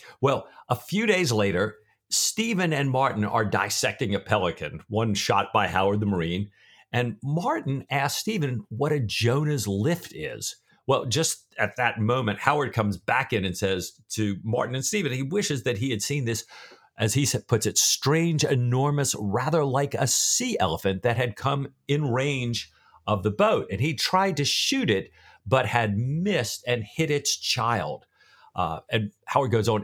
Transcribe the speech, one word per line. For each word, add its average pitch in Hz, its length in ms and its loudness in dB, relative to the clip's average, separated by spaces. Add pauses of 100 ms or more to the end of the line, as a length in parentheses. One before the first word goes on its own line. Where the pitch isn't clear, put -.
(200)
Well, 135 260 2 (220)
a 123 80 0
few 214 300 -2
days 185 260 2
later, 101 440 0 (340)
Stephen 190 600 0
and 139 180 0
Martin 127 340 2
are 110 200 0
dissecting 101 680 0
a 92 60 0
pelican, 82 680 -2
one 107 260 0
shot 101 380 0
by 104 160 4
Howard 95 320 2
the 104 60 0
Marine. 90 440 0 (420)
And 120 300 0
Martin 165 680 -2
asks 139 300 -2
Stephen 147 480 -2
what 143 240 0
a 151 80 2
Jonah's 123 680 0
lift 110 480 -2
is. 120 420 -10 (300)
Well, 131 200 2
just 139 400 -2 (120)
at - 180 -2
that 117 240 -2
moment, 110 400 0
Howard 143 320 0
comes 104 240 0
back 127 360 -2
in 101 120 0
and 90 120 -4
says 95 360 -2 (180)
to 104 320 -2
Martin 120 320 -2
and 131 100 -4
Stephen, 180 280 -2
he 131 100 -4
wishes 147 400 -2
that 120 160 -2
he 131 120 -2
had 107 120 -2
seen 143 220 -2
this, 117 200 -2 (540)
as 110 160 0
he 139 100 2
sa-, 120 220 0
puts 113 200 2
it, 101 120 0
strange, 160 640 2
enormous, 135 760 2
rather 127 460 0
like 139 300 0
a 135 120 0
sea - 520 0
elephant 95 440 0
that 117 140 2
had 123 200 -2
come 139 320 -2 (180)
in 147 240 0
range 127 600 -2 (360)
of 101 160 2
the 104 80 4
boat. 160 400 2
And 95 100 -4
he 147 140 0
tried 185 420 0
to 143 80 0
shoot - 460 0
it, 190 200 0 (360)
but 127 200 4
had 110 300 2
missed 147 720 -2
and 120 180 0
hit 156 260 -2
its 143 260 0
child. 110 680 -2 (500)
Uh, 82 260 -2 (100)
and 107 220 0 (140)
Howard 135 240 2
goes 110 180 2
on, 107 160 2